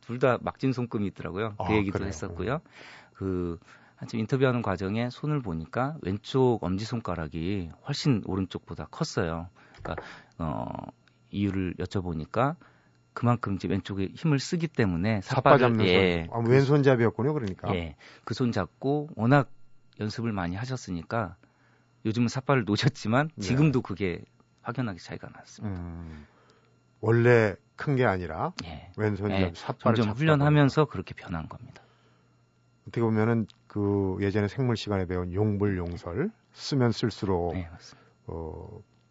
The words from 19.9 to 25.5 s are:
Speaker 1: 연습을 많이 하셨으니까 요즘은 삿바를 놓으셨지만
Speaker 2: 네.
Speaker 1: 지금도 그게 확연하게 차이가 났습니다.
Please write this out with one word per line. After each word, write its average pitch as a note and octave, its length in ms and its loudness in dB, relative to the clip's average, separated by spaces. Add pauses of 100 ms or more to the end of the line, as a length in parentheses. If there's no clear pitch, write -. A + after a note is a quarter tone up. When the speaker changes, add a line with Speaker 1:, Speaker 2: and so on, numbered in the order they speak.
Speaker 1:
연습을 A2+ 320 -4
많이 F2+ 240 -4
하셨으니까 G#2 800 -6 (720)
요즘은 A2+ 220 2
삿바를 C3 360 2
놓으셨지만 A2 720 2
Speaker 2:
네. A2 80 -10
Speaker 1:
지금도 B2+ 400 2
그게 F2+ 400 -4 (400)
확연하게 A#2 360 -6
차이가 - 360 -14
났습니다. - 460 -10